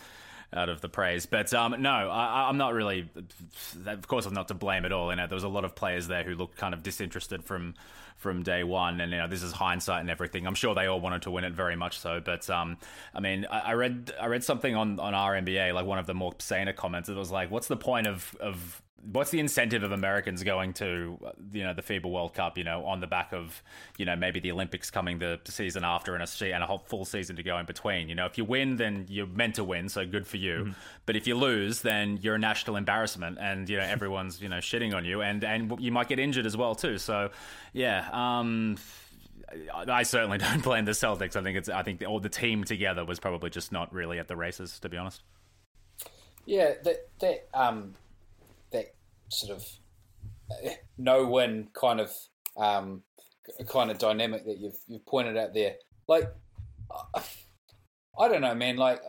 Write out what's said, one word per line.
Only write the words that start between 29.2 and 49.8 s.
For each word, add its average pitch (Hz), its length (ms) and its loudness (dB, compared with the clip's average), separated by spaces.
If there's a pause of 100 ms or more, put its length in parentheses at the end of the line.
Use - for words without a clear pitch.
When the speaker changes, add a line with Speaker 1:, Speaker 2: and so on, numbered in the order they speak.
Speaker 1:
meant 107 280 0
to 107 80 0
win, 92 240 -2
so 95 200 -2
good 95 180 -2
for - 120 -8
you. 92 180 0
Speaker 2:
Mm-hmm. 95 160 -2 (340)
Speaker 1:
But 110 100 2
if 107 120 0
you 120 80 2
lose, 117 480 2
then 104 400 2
you're 107 120 2
a 107 40 2
national 107 360 2
embarrassment, 101 640 0
and, 95 300 -2
you 101 80 2
know, 95 60 2
everyone's, 95 580 -2
you 101 80 -6
know, 90 80 -2
shitting 113 380 0
on 87 100 0
you, 95 160 0
and, 104 220 0
and 110 360 0
you 120 120 0
might 120 180 2
get 135 80 2
injured 131 300 2
as 107 100 -2
well 117 160 2
too." 110 240 -2
So, 101 320 0 (440)
yeah, 113 380 2
um, 117 680 2 (960)
I, 120 260 4
I 123 40 6
certainly 113 340 4
<laughs> - 20 2
don't 110 240 2
blame 117 220 6
the 107 80 2
Celtics. 98 420 2
I 98 80 0
think 95 120 0
it's, 95 140 0
I 92 140 0
think 92 160 -4
the, 92 80 -4
all 107 120 0
the 98 100 -2
team 110 340 2
together 92 420 0
was 87 140 -4
probably 87 320 -2
just - 200 -6
not 85 220 -4
really 87 240 -4
at 82 100 -6
the 90 80 -6
races, 87 440 -6
to 92 100 -8
be 87 80 -6
honest. 92 240 -8 (1300)
Speaker 3:
Yeah, 180 260 6 (100)
that, 170 260 0 (100)
that, - 340 0
um, 113 400 2 (800)
that - 200 -2 (360)
sort 101 260 -4
of, - 100 -12 (840)